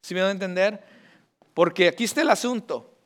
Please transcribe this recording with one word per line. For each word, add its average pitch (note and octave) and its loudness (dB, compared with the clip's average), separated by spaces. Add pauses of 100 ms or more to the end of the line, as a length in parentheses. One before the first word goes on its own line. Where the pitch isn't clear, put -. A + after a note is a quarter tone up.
¿Sí - -14
me F3+ -4
dan F#3+ 0
a G3+ -4
entender? F#3+ -2 (720)
Porque F3 4
aquí G3 0
está D4 -2
el D4 2
asunto. A3 -2 (120)